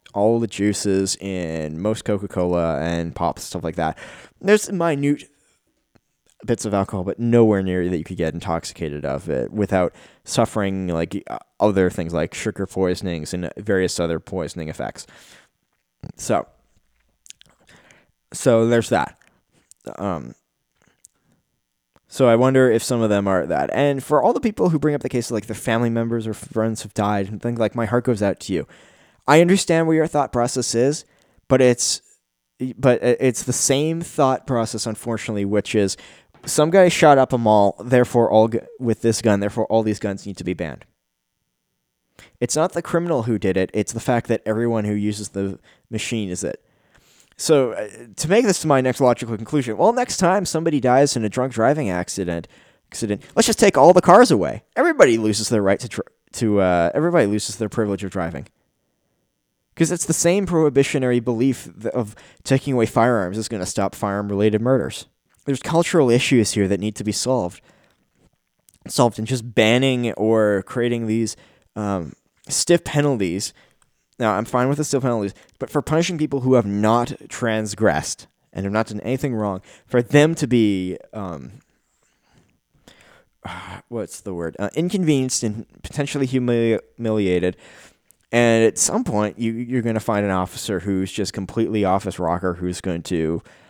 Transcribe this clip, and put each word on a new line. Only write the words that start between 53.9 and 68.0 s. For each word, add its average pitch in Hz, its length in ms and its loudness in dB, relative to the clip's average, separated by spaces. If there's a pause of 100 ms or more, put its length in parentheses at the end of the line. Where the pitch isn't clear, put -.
the 180 100 6
cars 185 280 8
away. 82 340 0 (120)
Everybody 247 400 4
loses 107 320 -2
their 110 140 2
right 98 180 2
to 120 80 -10
dr-, - 240 -10 (200)
to, 104 280 0
uh, 90 320 4
everybody 160 340 2
loses 107 300 -2
their 107 120 -4
privilege 101 360 -2
of 95 60 -8
driving. 85 380 -6 (1300)
'Cause 165 160 0
it's 175 140 -4
the - 80 -4
same 185 320 0
prohibitionary 139 760 2
belief 123 480 -2 (120)
th-, 113 140 -6
of 107 200 -4 (300)
taking 135 300 0
away 117 120 2
firearms 110 520 0
is 110 100 -6
gonna 95 180 -6
stop - 280 -4
firearm-related 104 640 0
murders. 117 460 -2 (400)
There's 139 160 -4
cultural 160 480 2
issues 120 420 4
here 98 160 2
that 98 100 0
need 104 180 -4
to 104 80 -8
be 107 80 -2
solved. 110 500 -4 (1200)